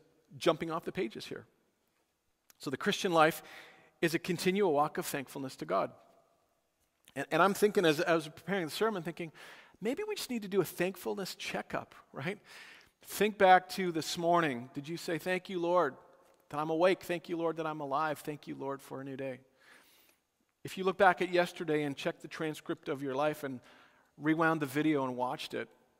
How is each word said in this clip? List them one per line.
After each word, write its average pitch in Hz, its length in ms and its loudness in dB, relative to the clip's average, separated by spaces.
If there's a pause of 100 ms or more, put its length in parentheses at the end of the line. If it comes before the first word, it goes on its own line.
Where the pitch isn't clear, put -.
(380)
jumping 165 340 2
off 165 140 -6
the 190 60 -10
pages 208 340 -6
here. - 200 -12 (1120)
So - 140 -8
the - 60 -2
Christian 202 340 0
life 160 320 4 (580)
is 165 140 2
a - 40 0
continual 185 540 0
walk 147 240 0
of 175 80 -4
thankfulness 135 520 -8
to - 80 -10
God. 160 260 -2 (1200)
And, 139 140 -6
and 156 140 4
I'm 196 100 4
thinking, 202 320 2
as 156 160 4
I 165 140 2
was 156 120 -2
preparing 180 380 -6
the 143 60 -6
sermon, 208 320 -2
thinking, 165 280 -10 (500)
maybe 269 260 -4
we 427 80 -6
just - 140 -8
need 240 140 -4
to 202 40 -10
do 190 140 2
a 151 40 2
thankfulness 190 720 -4
checkup, - 580 -8 (180)
right? 170 280 -8 (640)
Think 208 340 0
back 185 320 10
to 185 220 -2
this 160 260 -4
morning. 165 560 2
Did 143 140 -8
you 165 100 -6
say, 165 200 -4
"Thank 185 320 -4
you, 185 100 -4
Lord, 170 360 2 (540)
that 147 80 -10
I'm 156 120 -2
awake. 170 340 4
Thank 175 240 -6
you, 175 80 -6
Lord, 165 220 -2
that 160 100 -4
I'm 156 140 -6
alive. 143 380 -2
Thank 151 280 -10
you, 147 80 -10
Lord, 135 260 -8
for 135 200 -12
a - 20 -10
new 135 140 -10
day"? 131 240 -8 (1200)
If - 140 -12
you 185 80 -2
look 185 120 2
back 185 240 6
at 180 80 -2
yesterday 175 540 2
and 139 140 -4
checked - 240 -6
the 165 80 -14
transcript 160 580 -6
of 139 160 -4
your 135 100 -4
life 147 300 -2
and 135 160 -6 (580)
rewound 160 440 2
the 147 40 -2
video 143 380 2
and 127 140 -4
watched 127 360 -6
it, 117 140 -6 (320)